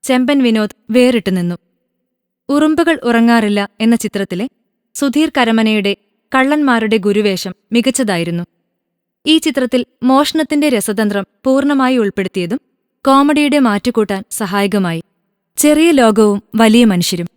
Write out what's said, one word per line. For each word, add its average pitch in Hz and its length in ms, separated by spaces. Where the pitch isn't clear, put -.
ചെമ്പൻ 262 400
വിനോദ് 220 280
വേറിട്ടു 247 400
നിന്നു. 175 240
ഉറുമ്പുകൾ 311 560
ഉറങ്ങാറില്ല 226 640
എന്ന 226 160
ചിത്രത്തിലെ 196 520
സുധീർ 294 440
കരമനയുടെ 220 580
കള്ളന്മാരുടെ 262 640
ഗുരുവേഷം 202 580
മികച്ചതായിരുന്നു. 190 720
ഈ 320 120
ചിത്രത്തിൽ 254 480
മോഷണത്തിന്റെ 294 680
രസതന്ത്രം 202 580
പൂർണ്ണമായി 269 520
ഉൾപ്പെടുത്തിയതും 196 640
കോമഡിയുടെ 285 520
മാറ്റുകൂട്ടാൻ 208 720
സഹായകമായി. 196 720
ചെറിയ 302 340
ലോകവും 220 520
വലിയ 226 280
മനുഷ്യരും. 180 420